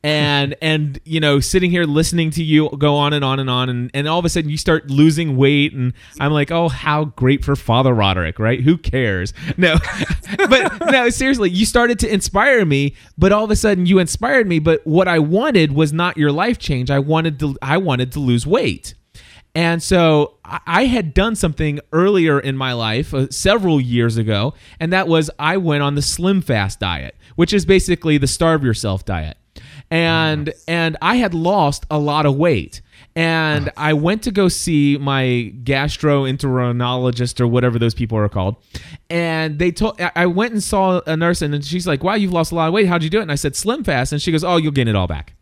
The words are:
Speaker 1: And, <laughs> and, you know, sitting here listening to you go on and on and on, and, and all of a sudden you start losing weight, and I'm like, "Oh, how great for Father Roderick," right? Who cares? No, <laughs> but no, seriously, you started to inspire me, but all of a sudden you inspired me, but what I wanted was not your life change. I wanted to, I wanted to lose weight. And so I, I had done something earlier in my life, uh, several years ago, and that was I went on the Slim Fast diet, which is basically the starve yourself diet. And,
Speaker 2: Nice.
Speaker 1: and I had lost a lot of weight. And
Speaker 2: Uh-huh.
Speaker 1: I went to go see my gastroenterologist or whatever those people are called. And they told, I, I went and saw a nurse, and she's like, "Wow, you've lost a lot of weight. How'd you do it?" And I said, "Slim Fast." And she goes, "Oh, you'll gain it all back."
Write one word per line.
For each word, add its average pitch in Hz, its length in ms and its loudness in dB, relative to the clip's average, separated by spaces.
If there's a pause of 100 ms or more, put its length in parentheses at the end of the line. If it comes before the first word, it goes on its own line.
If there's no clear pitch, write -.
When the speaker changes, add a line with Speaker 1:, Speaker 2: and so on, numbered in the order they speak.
Speaker 1:
And, 147 560 0
<laughs> - 40 -10
and, 151 420 -2
you 160 160 -4
know, 143 200 2
sitting 180 300 0
here 175 140 2
listening 160 480 0
to 165 100 -4
you 151 260 2 (100)
go 147 180 2
on 147 160 0
and 147 120 -2
on 135 140 -2
and 135 120 -4
on, 127 180 -2
and, 123 260 -4
and 143 140 -4
all 165 100 0
of 175 60 -2
a 170 60 2
sudden 160 200 -2
you 151 80 -4
start 160 320 0
losing 151 460 4
weight, 143 380 4
and 127 180 -2 (260)
I'm 147 140 0
like, 143 180 0
"Oh, 165 180 0
how 151 360 -2
great 135 400 0
for 143 120 0
Father 127 380 2
Roderick," 92 440 -2
right? 113 220 0
Who 156 180 4
cares? 107 540 -4 (240)
No, 170 200 2 (340)
<laughs> - 260 -6
but 339 540 2
no, 254 200 4
seriously, 247 400 0
you 185 140 2
started 240 360 2
to 226 120 -2
inspire 214 540 2
me, 139 300 0 (200)
but 185 160 4
all 214 120 2
of 214 60 -4
a 214 60 2
sudden 202 300 2
you 190 120 6
inspired 226 480 0
me, 170 120 2
but 156 280 2
what 175 220 4
I 170 100 2
wanted 170 540 2
was 151 200 2
not 175 260 -2
your 147 140 2
life 202 260 0
change. 127 320 -4
I 139 80 2
wanted 156 420 0
to, 143 220 -2
I 139 160 0
wanted 131 340 0
to 151 80 -6
lose 123 260 0
weight. 156 480 -2 (580)
And 170 300 0
so 160 640 2
I, - 220 -10
I 185 200 2
had 220 260 0
done 214 220 2
something 151 460 -2 (120)
earlier 165 480 2
in 135 160 -4
my 131 160 -4
life, 117 400 -4
uh, 135 180 0
several 190 500 0
years 120 360 0
ago, 110 380 -2 (240)
and 165 160 -4
that 185 140 0
was 160 200 2 (100)
I 160 200 -2
went 147 240 0
on 143 140 0
the 143 60 -2
Slim 185 380 0
Fast 101 400 -2
diet, 76 360 -6 (200)
which 175 160 2
is 190 140 0
basically 175 500 2
the 139 120 2
starve 160 360 0
yourself 107 400 -2
diet. 80 320 -6 (540)
And, 160 560 0
Speaker 2:
Nice. - 220 -12
Speaker 1:
and 165 340 -2
I 202 140 0
had 208 180 0
lost 165 560 0
a 151 80 0
lot 147 280 0
of 135 100 2
weight. 143 440 0 (360)
And 160 540 -2
Speaker 2:
Uh-huh. 151 180 -6
Speaker 1:
I 156 60 2
went 175 280 0
to 240 80 -4
go 190 160 2
see 147 520 2
my 131 540 -2 (120)
gastroenterologist 127 1800 -2
or 120 80 2
whatever 120 300 2
those 117 160 0
people 113 240 -4
are 104 100 0
called. 98 260 -2 (540)
And 160 500 -4
they 175 140 0
told, - 280 -2
I, 175 140 -4
I 175 120 2
went 208 260 0
and 208 100 -4
saw 190 440 0
a 156 100 -2
nurse, 170 260 0
and 147 220 -4
she's 170 240 -6
like, 143 160 -2
"Wow, 196 100 0
you've 196 180 0
lost 170 200 0
a - 20 -6
lot 165 140 0
of 165 60 0
weight. 208 120 4
How'd 175 160 0
you 156 80 -4
do 202 80 0
it?" 220 40 0
And 156 100 -6
I 143 40 -2
said, 139 200 -4
"Slim 247 260 -4
Fast." 135 300 -2
And 147 100 -4
she - 80 -2
goes, 160 140 0
"Oh, 180 120 0
you'll 156 160 0
gain 135 140 2
it 110 80 0
all 92 140 0
back." 76 340 -10